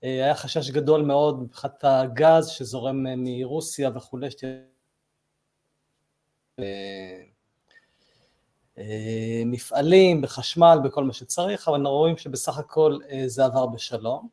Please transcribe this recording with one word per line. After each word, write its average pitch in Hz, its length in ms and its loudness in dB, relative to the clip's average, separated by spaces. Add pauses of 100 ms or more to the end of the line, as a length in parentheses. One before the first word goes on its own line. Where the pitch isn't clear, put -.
אה, 131 180 -4
היה 143 120 2
חשש 135 340 -6
גדול 151 320 2
מאוד 143 420 0
מבחינת - 400 -14
הגז 143 640 4
שזורם, 131 580 -6
אה, 131 100 -6
מרוסיה 127 760 -6
וכולי, 127 360 -12
שתהיה, 131 200 -14 (2000)
אה, 98 60 -8 (2000)
אה, 110 680 -6
מפעלים, 156 760 4
בחשמל, 165 600 6
בכל 139 200 -2
מה 131 100 -2
שצריך, 180 540 -6
אבל 156 100 2
אנחנו 139 200 0
רואים 160 200 4
שבסך 135 400 -8
הכל, 151 420 2 (100)
אה, 135 180 -6
זה 127 180 2
עבר 127 200 2
בשלום. 117 680 -6